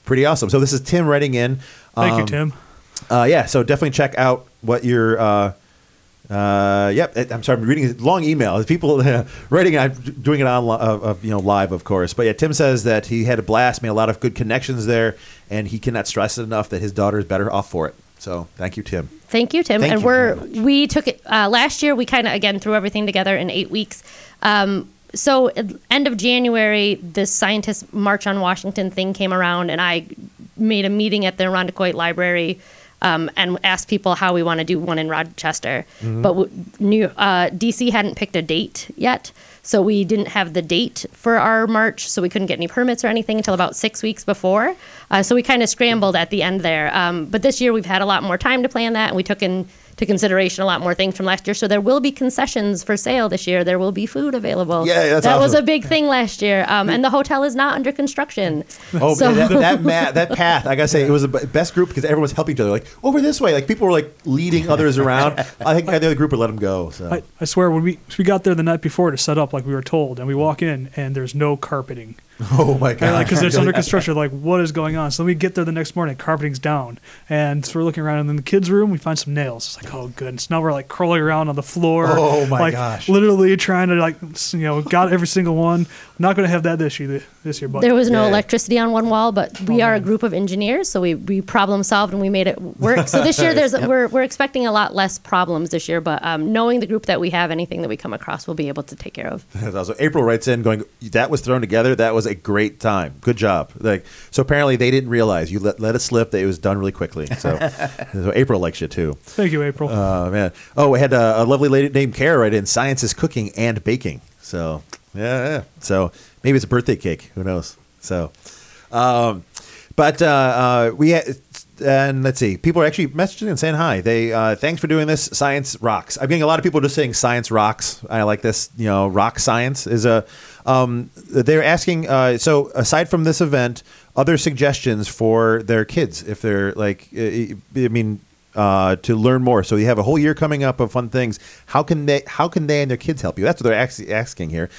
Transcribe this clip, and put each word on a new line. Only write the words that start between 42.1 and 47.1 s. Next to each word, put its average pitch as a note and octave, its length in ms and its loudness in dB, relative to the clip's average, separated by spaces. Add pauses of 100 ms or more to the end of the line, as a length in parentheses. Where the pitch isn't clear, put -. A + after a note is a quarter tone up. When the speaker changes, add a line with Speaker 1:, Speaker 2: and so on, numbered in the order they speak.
Speaker 3:
we F3+ 80 0
couldn't F#3+ 180 -4
get F3+ 120 -4
any E3+ 80 -4
permits A#3+ 360 -2
or B3 40 0
anything A3 300 -2
until G#3+ 180 0
about F3+ 200 -2
six - 280 -6
weeks A3 200 -6
before. G#3 520 0 (340)
Uh, G3 140 2
so B3 120 0
we B3 80 4
kinda A#3+ 240 2
scrambled A3+ 480 2
at E3+ 140 0
the G3+ 140 0
end F#3 180 -2
there. D#3+ 340 0
Um, F3 300 -2